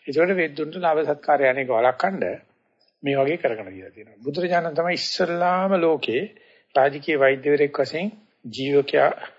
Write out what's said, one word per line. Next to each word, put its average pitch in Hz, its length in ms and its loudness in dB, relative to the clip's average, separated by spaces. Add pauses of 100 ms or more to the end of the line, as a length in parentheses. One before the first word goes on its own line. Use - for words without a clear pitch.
ඒකට 170 340 0
වෙද්දුන්ට 156 420 -4
ලාභ 160 260 2
සත්කාර 143 400 0
යන්නේක 131 260 2
වළක්වන්න 127 540 0 (800)
මේ 139 140 0
වගේ 139 200 2
කරගෙන 110 320 -4
ගියා 95 220 -16
තියෙනවා. - 300 -20
බුදුරජාණන් 165 560 -2
තමයි 175 180 -2
ඉස්සල්ලාම 180 800 -2
ලෝකේ 156 460 0 (520)
රාජකීය 143 440 0
වෛද්‍යවරයෙක් 139 560 2
වශයෙන් 156 320 -4 (380)
ජීවකයා 139 640 2 (280)